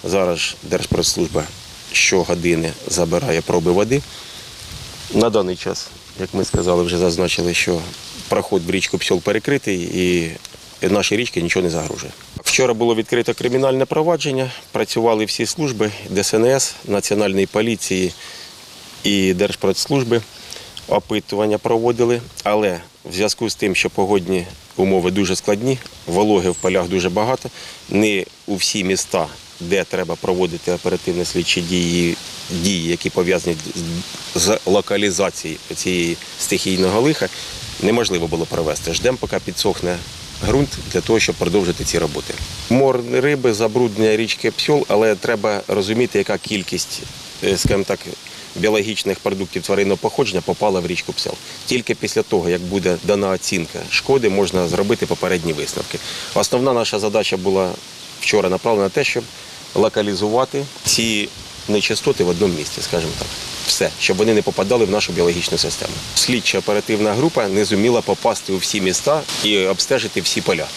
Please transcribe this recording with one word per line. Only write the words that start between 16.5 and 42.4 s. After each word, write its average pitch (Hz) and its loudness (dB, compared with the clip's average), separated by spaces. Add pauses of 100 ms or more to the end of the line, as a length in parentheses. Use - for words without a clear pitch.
Національної 101 2
поліції 95 0 (880)
і 98 2
Держпродслужби, 113 0 (680)
опитування 107 0
проводили, 117 2 (220)
але 104 2 (260)
в 87 -10
зв'язку 104 0
з - -6
тим, 98 0
що - 2
погодні 95 0 (320)
умови 92 4
дуже 95 2
складні, 117 0 (300)
вологи 104 4
в 87 0
полях 90 2
дуже 92 0
багато, 113 0 (400)
не 101 2 (220)
у 101 -2
всі 95 -2
міста, 92 0 (320)
де 87 0
треба 85 -4
проводити 90 0
оперативні 87 -2
слідчі 90 -2
дії, 85 0 (340)
дії, 85 0
які 170 -2
пов'язані 87 0 (800)
з, - 0
з - 2
локалізацією 95 0 (160)
цієї 85 0 (220)
стихійного 95 2
лиха, 143 2 (540)
неможливо 98 2
було 82 -2
провести. 80 -2
Ждемо, 117 0
поки 101 -4
підсохне 90 -2 (500)
ґрунт 139 2 (240)
для 90 2
того, 110 4
щоб 90 0
продовжити 87 0
ці - 0
роботи. 73 -4 (360)